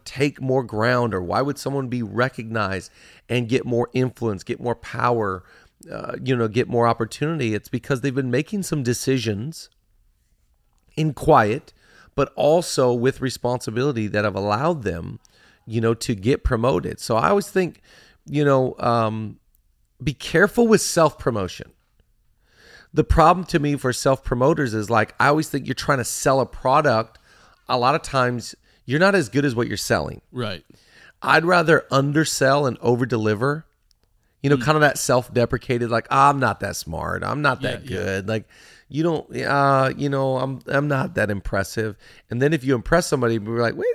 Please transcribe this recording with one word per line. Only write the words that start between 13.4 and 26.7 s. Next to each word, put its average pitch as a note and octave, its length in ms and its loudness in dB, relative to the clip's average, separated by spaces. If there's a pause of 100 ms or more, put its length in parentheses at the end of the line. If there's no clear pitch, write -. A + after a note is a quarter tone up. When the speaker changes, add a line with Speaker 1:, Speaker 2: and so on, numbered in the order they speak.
Speaker 1:
that G#2 160 -2
have G2+ 100 -2
allowed A2+ 480 -2
them, F#2 380 -6 (460)
you A2+ 140 -4
know, A2+ 140 2
to A#2 200 -4
get G2+ 280 0
promoted. B2+ 560 0
So - 180 -2
I C3+ 120 2
always G3+ 200 0
think, F#3 320 -2 (460)
you D3 180 0
know, C3+ 360 2
um, A2 580 -2 (640)
be C3 120 -4
careful G3+ 520 2
with A3 140 6
self-promotion. B2+ 880 -2 (1200)
The D3+ 120 2
problem F3 420 4
to E3+ 120 -2
me C#3+ 180 0
for B2+ 160 -2
self-promoters C3 800 0
is, G#2+ 160 -4
like, A2+ 300 2
I C3 80 4
always D3+ 200 2
think C3+ 180 -4
you're B2+ 80 -6
trying C#3 240 -2
to A#2 60 -4
sell C3+ 360 0
a A#2 60 0
product. C3 720 0 (500)